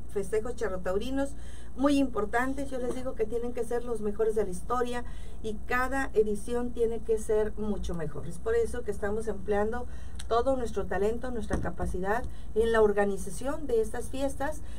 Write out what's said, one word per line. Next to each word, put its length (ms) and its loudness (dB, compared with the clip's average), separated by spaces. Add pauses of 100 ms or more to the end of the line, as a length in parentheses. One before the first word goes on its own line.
festejos 480 0
charrotaurinos, 800 0 (400)
muy 220 6
importantes. 720 0
Yo 80 -4
les 180 -2
digo 180 -4
que 100 0
tienen 280 -2
que 100 -2
ser 220 -2
los 160 -2
mejores 340 2
de 80 2
la 80 0
historia 540 0 (400)
y 100 -2 (140)
cada 440 0
edición 600 2
tiene 320 0
que 140 2
ser 380 2
mucho 380 -2
mejor. 320 -4
Es 120 -4
por 180 0
eso 260 0
que 80 -4
estamos 380 0
empleando 580 0 (400)
todo 300 2
nuestro 300 -2
talento, 440 0
nuestra 280 -2
capacidad 640 0 (320)
en 160 4
la 100 8
organización 840 2
de 120 4
estas 280 -2
fiestas, 540 -2 (160)